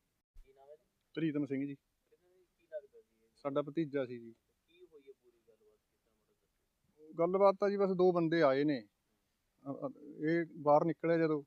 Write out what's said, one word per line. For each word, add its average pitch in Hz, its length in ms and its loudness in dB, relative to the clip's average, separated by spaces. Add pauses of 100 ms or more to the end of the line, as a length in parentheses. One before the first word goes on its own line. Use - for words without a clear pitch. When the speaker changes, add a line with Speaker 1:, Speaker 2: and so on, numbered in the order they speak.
(440)
Speaker 1:
ਕੀ - 80 -20
ਨਾਮ 139 180 -20
ਹੈ 151 60 -18
ਜੀ? - 60 -20 (320)
Speaker 2:
ਪ੍ਰੀਤਮ 147 320 -2
ਸਿੰਘ 139 200 -4
ਜੀ। 143 80 -10
Speaker 1:
ਕੀ - 1000 -20
ਲੱਗਦਾ - 280 -14
ਜੀ - 240 -20
ਇਹ? - 120 -20
Speaker 2:
ਸਾਡਾ 143 260 -4
ਭਤੀਜਾ 143 440 -4
ਸੀ 123 120 -12
ਜੀ। 113 160 -18 (340)
Speaker 1:
ਕੀ 359 180 -20
ਹੋਈ 415 220 -20
ਹੈ 403 40 -20 (100)
ਪੂਰੀ 370 160 -20 (100)
ਗੱਲਬਾਤ, 440 320 -20
ਕਿਸ - 440 -20
ਤਰ੍ਹਾਂ - 140 -20
ਮਤਲਬ - 680 -20
ਦੱਸੋ? 156 60 -20
Speaker 2:
ਗੱਲਬਾਤ 185 480 4
ਤਾਂ 202 100 0
ਜੀ 202 60 -4
ਬਸ 196 140 2
ਦੋ 180 220 4
ਬੰਦੇ 170 300 2
ਆਏ 139 220 4
ਨੇ। 143 160 0
ਅ, - 920 -20
ਅ, 131 200 -8 (340)
ਇਹ 170 180 0 (140)
ਬਾਹਰ 147 260 4
ਨਿਕਲਿਆ 165 340 0
ਜਦੋਂ, 156 280 0